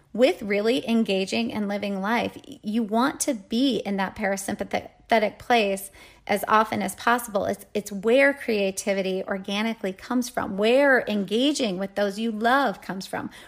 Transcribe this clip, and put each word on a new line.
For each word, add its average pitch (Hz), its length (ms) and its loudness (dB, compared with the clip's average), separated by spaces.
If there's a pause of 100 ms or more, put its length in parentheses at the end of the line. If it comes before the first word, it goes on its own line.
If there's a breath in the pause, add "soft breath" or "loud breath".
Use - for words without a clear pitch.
(120)
with 262 300 4
really 208 480 0
engaging 226 640 0
and 208 140 -4
living 202 340 -4
life. 220 360 -2 (260)
You 220 200 -2
want 226 380 0
to 285 140 0
be 226 420 0
in 196 200 -2
that 190 180 -2
parasympathetic 202 1200 -2
place 202 540 0 (340 loud breath)
as 202 220 0
often 220 340 2
as 196 140 -4
possible. 233 500 0
It's, 202 280 -4
it's 202 180 -4
where 247 420 4
creativity 196 960 -2
organically 202 640 -4
comes 247 360 -4
from, - 280 -4
where 247 500 6
engaging 208 720 0
with 196 180 -6
those 202 240 -2
you 226 120 -2
love 233 500 0
comes 190 260 -8
from, - 220 -8 (180 loud breath)